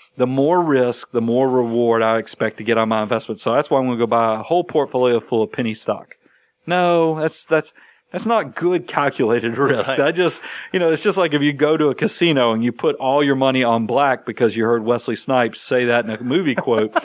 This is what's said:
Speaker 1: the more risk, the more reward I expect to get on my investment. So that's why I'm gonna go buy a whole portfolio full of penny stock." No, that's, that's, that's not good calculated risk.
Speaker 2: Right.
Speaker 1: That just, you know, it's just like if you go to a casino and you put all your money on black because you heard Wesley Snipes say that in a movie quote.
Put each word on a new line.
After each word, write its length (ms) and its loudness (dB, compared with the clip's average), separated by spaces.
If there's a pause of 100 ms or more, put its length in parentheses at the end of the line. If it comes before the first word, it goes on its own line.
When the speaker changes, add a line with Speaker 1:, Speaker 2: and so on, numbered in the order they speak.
(180)
Speaker 1:
the 100 2
more 340 2
risk, 500 0
the 100 -2
more 280 0
reward 540 2
I 160 2
expect 380 -6
to 60 -10
get 140 0
on 120 0
my 120 0
investment. 380 -4
So 140 -2
that's 160 0
why 100 2
I'm 60 0
gonna 120 -2
go 100 0
buy 280 2
a 80 -6
whole 200 0
portfolio 560 0
full 240 -2
of 80 -6
penny 220 -4
stock." 420 -6 (500)
No, 540 2
that's, 260 -2
that's, 280 0 (380)
that's 160 -4
not 260 -2
good 340 -2
calculated 720 0
risk. 320 0
Speaker 2:
Right. 80 -2
Speaker 1:
That 140 2
just, 320 0 (280)
you 80 -2
know, 120 2
it's 100 -2
just 160 0
like 160 0
if 80 2
you 100 2
go 260 2
to 120 2
a 60 0
casino 580 2
and 100 0
you 80 0
put 260 -2
all 260 0
your 120 2
money 280 2
on 240 0
black 360 0
because 320 -2
you 100 0
heard 200 0
Wesley 300 -2
Snipes 440 -2
say 260 0
that 200 0
in 60 -6
a 120 -8
movie 300 0
quote. 400 0 (120)